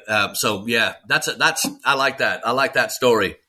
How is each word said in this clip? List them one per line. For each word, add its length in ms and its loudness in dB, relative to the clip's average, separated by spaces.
Uh, 260 0
so 340 -2
yeah, 280 0
that's 200 -2
a, 60 -4
that's, 340 0
I 100 2
like 240 0
that. 260 -2
I 60 0
like 220 0
that 180 0
story. 440 2